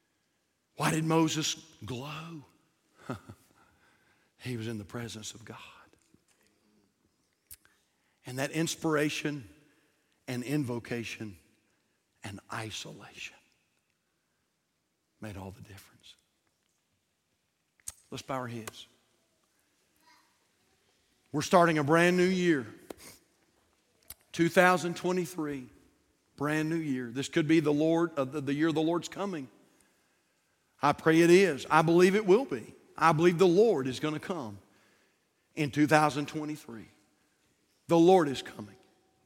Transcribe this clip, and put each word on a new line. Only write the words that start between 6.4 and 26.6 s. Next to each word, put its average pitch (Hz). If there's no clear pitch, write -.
And 127
that 143
inspiration 151
and 123
invocation 117
and 101
isolation 104
made 104
all 95
the 101
difference. -
Let's 135
bow 143
our 127
heads. 117
We're 147
starting 170
a 151
brand 170
new 175
year. 175
Two 165
thousand 175
twenty-three, 160
brand 156